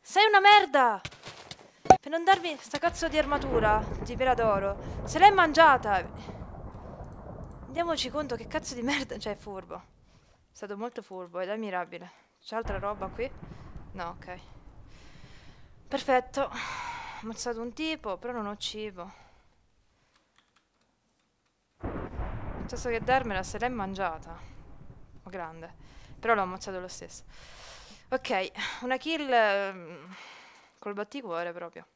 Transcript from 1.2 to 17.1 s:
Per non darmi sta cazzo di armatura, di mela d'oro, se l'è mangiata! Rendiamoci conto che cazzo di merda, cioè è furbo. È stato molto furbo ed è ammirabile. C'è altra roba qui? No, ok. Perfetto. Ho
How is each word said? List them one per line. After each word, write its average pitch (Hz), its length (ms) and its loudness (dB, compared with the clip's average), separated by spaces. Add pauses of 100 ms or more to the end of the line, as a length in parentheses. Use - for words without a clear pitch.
Per - 280 8
non 330 140 -2
darmi 339 340 4
sta - 200 -6
cazzo 330 300 -2
di 311 100 0
armatura, 254 680 2 (180)
di 240 140 -6
mela 254 180 4
d'oro, 202 420 2 (280)
se - 140 -2
l'è 381 120 12
mangiata! 311 720 8 (1600)
Rendiamoci 302 460 -2
conto 277 260 -4
che 226 100 -10
cazzo 302 280 -6
di 240 80 -6
merda, 262 360 -2
cioè 208 140 -6
è 196 40 -6
furbo. 185 400 -12
È - 800 -20
stato 202 220 -10
molto 226 260 -8
furbo 180 380 -10
ed 185 80 -4
è 196 40 -2
ammirabile. 180 580 -6 (300)
C'è - 160 -8
altra 214 220 -4
roba 202 300 -4
qui? 240 220 -6 (600)
No, 180 160 -8 (100)
ok. 180 200 -14 (1500)
Perfetto. 262 540 0
Ho 247 80 -4 (720)